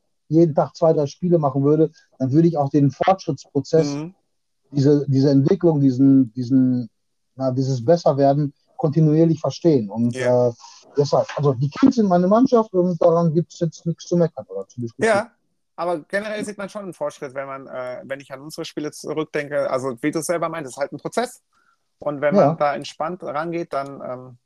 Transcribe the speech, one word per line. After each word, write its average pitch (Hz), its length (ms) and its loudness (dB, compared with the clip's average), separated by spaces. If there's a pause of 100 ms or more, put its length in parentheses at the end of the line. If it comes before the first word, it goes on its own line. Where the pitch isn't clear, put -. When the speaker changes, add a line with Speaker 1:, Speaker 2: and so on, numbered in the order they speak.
(280)
Speaker 1:
jeden 160 260 4
Tag 151 220 -2
zwei, 160 180 2
drei 147 140 0
Spiele 170 320 0
machen 139 240 0
würde, 156 280 2 (280)
dann 131 120 -2
würde 165 160 4
ich 165 100 0
auch 143 120 0
den 143 220 2
Fortschrittsprozess, 160 960 -2
Speaker 2:
Mhm. 151 260 -8 (580)
Speaker 1:
diese, 143 380 2
diese 135 220 4
Entwicklung, 156 500 2
diesen, 135 520 4
diesen, 127 560 0 (460)
na, 131 160 -2
dieses 131 320 -2
Besserwerden 143 720 2 (240)
kontinuierlich 156 640 2
verstehen. 135 480 0
Und, 117 260 -2
Speaker 2:
Ja. 123 340 2
Speaker 1:
äh, 117 40 -8 (420)
deshalb, 143 400 0
also 143 180 0
die 135 160 -4
Kings - 260 0
sind 214 120 2
meine 180 200 2
Mannschaft 226 460 2
und 180 280 0
daran 170 320 4
gibt's 165 260 -4
jetzt - 260 -6
nichts 165 200 -6
zu 175 120 -2
meckern 160 300 -2
oder 98 200 -10
zu - 120 -20
diskutieren. 156 360 -2
Speaker 2:
Ja, 214 160 -4 (440)
aber 170 240 -4
generell 208 460 -8
sieht 202 120 -12
man 196 120 -10
schon 202 140 -14
einen 180 100 -12
Fortschritt, 147 400 -10
wenn 135 140 -10
man, 135 200 -14
äh, 127 380 -10
wenn 135 160 -10
ich 139 100 -18
an 135 100 -16
unsere 156 220 -14
Spiele 151 280 -10
zurückdenke. 147 800 -6
Also 131 320 -4
wie 151 100 -2
du 160 100 -4
selber 170 260 -6
meintest, 160 300 -12
halt 139 160 -6
ein 147 40 -12
Prozess. 233 440 -8 (580)
Und 147 220 -6
wenn 147 120 0
Speaker 1:
Ja. 185 160 6
Speaker 2:
man 160 80 -4
da 143 180 0
entspannt - 480 -10
rangeht, 165 500 -8
dann, 139 320 -8
ähm, 127 400 -14